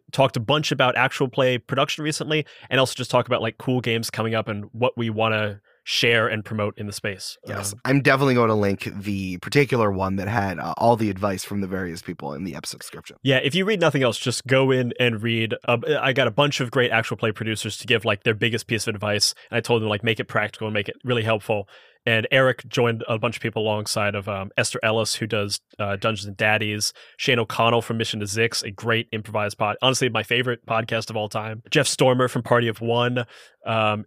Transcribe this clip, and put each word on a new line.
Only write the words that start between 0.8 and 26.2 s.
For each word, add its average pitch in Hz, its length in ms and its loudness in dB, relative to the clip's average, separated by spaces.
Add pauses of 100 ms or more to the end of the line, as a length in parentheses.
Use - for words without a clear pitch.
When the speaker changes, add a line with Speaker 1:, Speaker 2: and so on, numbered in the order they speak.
Speaker 1:
actual 131 300 2
play 127 280 2
production 135 480 -2
recently 151 400 -2 (240)
and 131 100 2
also 131 160 4
just - 160 -8
talk 123 160 2
about, 120 140 0
like, 110 160 -4
cool 127 240 0
games 117 300 -2
coming 113 240 -2
up 110 140 0
and 104 240 -6
what 117 260 0
we 117 100 -2
wanna 107 540 0 (260)
share 117 400 2
and 107 160 -4
promote 104 320 -4
in 104 100 -10
the 101 60 -8
space. - 540 -8
Speaker 2:
Yes, 101 260 -6
Speaker 1:
Um, 107 120 -16
Speaker 2:
I'm 135 180 4
definitely 135 320 4
going 117 140 4
to 110 80 4
link 101 360 0
the 98 460 -6
particular 117 540 2
one 95 240 0
that 98 100 -4
had, 98 320 -2
uh, 80 200 -6
all 117 180 6
the 107 140 0
advice 95 340 -2
from 101 160 -4
the 98 80 -4
various 92 340 -6
people 78 320 -10
in 73 80 -10
the 85 140 -8
episode - 240 -10
description. - 420 -18
Speaker 1:
Yeah, 135 140 4
if 135 180 0
you 185 100 0
read 202 160 0
nothing 151 220 2
else, 113 160 2
just - 300 -4
go 131 240 4
in 127 260 0
and 117 240 0
read. 113 320 0 (120)
Uh, 120 120 2 (220)
I 131 120 2
got 127 140 2
a 110 60 0
bunch 143 280 2
of 120 120 -4
great 123 180 4
actual 113 260 2
play 113 140 0
producers 107 480 -4
to - 80 -14
give, 117 180 2
like, 107 200 0
their 113 100 2
biggest 110 320 -2
piece 113 220 -2
of 110 80 -2
advice, 104 360 0 (180)
and 117 80 -4
I - 20 0
told 117 200 0
them, 110 80 -2
like, 104 160 -2
make 113 160 2
it 120 40 -4
practical 107 420 -4
and 107 80 -4
make 104 140 -2
it - 160 -8
really 123 180 0
helpful. 107 460 -2 (400)
And 113 220 2
Eric 131 380 4
joined 117 400 0
a 113 100 0
bunch 113 180 -2
of - 60 -14
people 110 220 -2
alongside 104 500 0
of, 101 140 -6
um, 98 280 -6
Esther - 280 0
Ellis, 110 320 0
who 117 100 -4
does, 104 340 -2 (200)
uh, 101 160 -2
Dungeons 101 300 -2